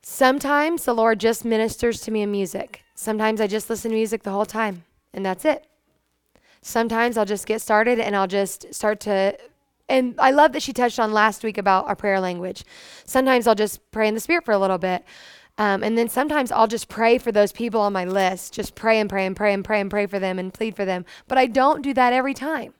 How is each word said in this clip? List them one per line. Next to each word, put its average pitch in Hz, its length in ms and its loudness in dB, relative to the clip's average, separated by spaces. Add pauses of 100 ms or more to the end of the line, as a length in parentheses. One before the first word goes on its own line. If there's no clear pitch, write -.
Sometimes 285 760 0
the 247 100 0
Lord 226 260 2
just 226 260 0
ministers 226 560 0
to 220 100 -8
me 220 100 0
in 208 100 -2
music. 196 520 -6 (100)
Sometimes 220 460 -2
I 214 80 2
just 208 220 -4
listen 226 220 -4
to 220 40 0
music 220 280 -2
the 202 80 -6
whole 202 140 0
time, 208 380 -6 (300)
and 190 120 -6
that's 185 200 -4
it. 302 200 0 (960)
Sometimes 233 560 -2
I'll 208 80 2
just 202 200 -6
get 220 160 -4
started, 220 380 2
and 202 140 -2
I'll 196 140 0
just 196 460 -4
start 214 280 -2
to, 196 360 0 (500)
and 254 320 2
I 262 120 6
love 294 220 6
that 311 80 -6
she 269 120 -8
touched 247 260 0
on 214 140 0
last 214 280 2
week 220 160 -4
about 190 300 2
our 202 80 -2
prayer 196 240 0
language. 180 460 -6 (400)
Sometimes 262 420 4
I'll 220 80 6
just 208 240 -2 (120)
pray 220 180 0
in 214 40 -2
the 226 60 -4
Spirit 330 240 0
for 233 80 -2
a 202 80 4
little 190 180 2
bit, 180 280 -2 (520)
um, 202 260 0
and 226 140 0
then 233 120 2
sometimes 277 420 -2
I'll 220 160 0
just 220 220 -8
pray 233 280 2
for 240 140 -4
those 208 220 2
people 226 260 -4
on 202 140 0
my 190 100 -4
list. 185 500 -2
Just - 220 -10
pray 226 240 2
and 214 100 0
pray 196 160 -2
and 190 120 -4
pray 208 160 2
and 196 100 -2
pray 214 160 -2
and 196 100 -4
pray 202 160 -2
for 196 140 -6
them 185 180 -2
and 185 160 -8
plead 220 220 -6
for 202 80 -4
them. 180 220 -4 (240)
But 262 80 2
I 254 80 6
don't 269 360 2
do 269 120 -4
that 247 180 4
every 262 220 0
time. 269 460 -6